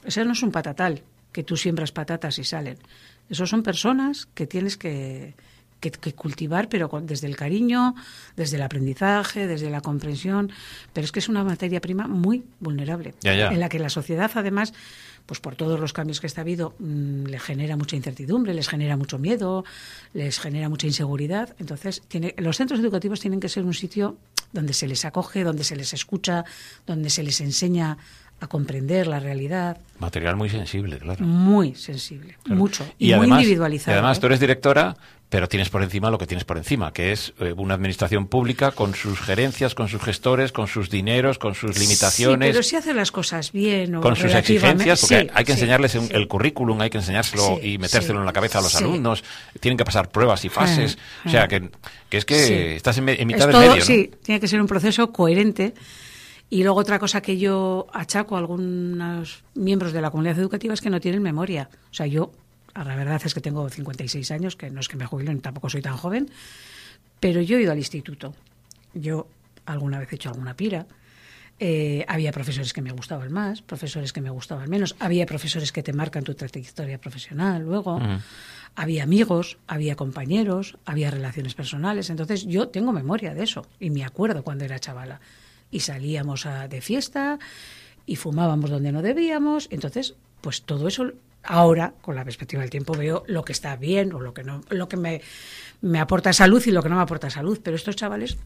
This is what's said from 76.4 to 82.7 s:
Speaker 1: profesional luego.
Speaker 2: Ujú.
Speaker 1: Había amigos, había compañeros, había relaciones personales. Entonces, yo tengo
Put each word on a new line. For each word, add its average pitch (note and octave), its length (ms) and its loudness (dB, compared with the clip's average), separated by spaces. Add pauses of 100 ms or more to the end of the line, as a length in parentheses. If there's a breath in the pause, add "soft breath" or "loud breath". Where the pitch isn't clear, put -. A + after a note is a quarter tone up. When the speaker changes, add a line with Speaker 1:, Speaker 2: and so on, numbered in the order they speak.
Speaker 1:
profesional D#3+ 640 -4
luego. F3 320 -2
Speaker 2:
Ujú. G2+ 240 -2 (560 loud breath)
Speaker 1:
Había D#3 260 -2
amigos, F3+ 640 2
había D3+ 300 -4
compañeros, F3+ 880 -4
había D3 260 -2
relaciones C3 440 -8
personales. F3 560 -6
Entonces, F3+ 360 -6
yo G3 220 0
tengo A#3 240 -2